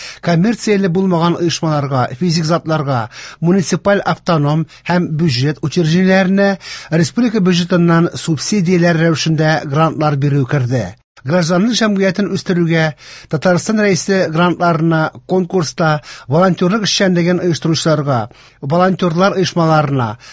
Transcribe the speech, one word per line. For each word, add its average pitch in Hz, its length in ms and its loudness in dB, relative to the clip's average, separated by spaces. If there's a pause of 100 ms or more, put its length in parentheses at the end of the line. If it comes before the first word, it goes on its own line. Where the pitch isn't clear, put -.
(220)
коммерцияле 196 640 0
булмаган 175 480 0
оешмаларга, 143 800 -2
физик 170 300 0
затларга, 151 640 -2 (320)
муниципаль 185 640 0
автоном 156 600 0 (200)
һәм 175 300 0
бюджет 147 440 0
учреждениеләренә 185 1000 2 (320)
республика 208 500 0
бюджетыннан 175 720 2
субсидияләр 170 800 0
рәвешендә 160 720 0
грантлар 151 500 0
бирү 139 300 0
керде. 120 500 -2 (300)
Гражданлык 180 500 0
җәмгыятен 196 560 0
үстерүгә, 165 640 0 (340)
Татарстан 185 540 0
рәисе 190 480 0
грантларына, 165 800 0 (180)
конкурста 170 760 -2 (240)
волонтерлык 185 580 2
эшчәнлеген 180 560 0
оештыручыларга, 151 880 -2 (320)
волонтерлар 175 760 0
оешмаларына, 151 800 0 (180)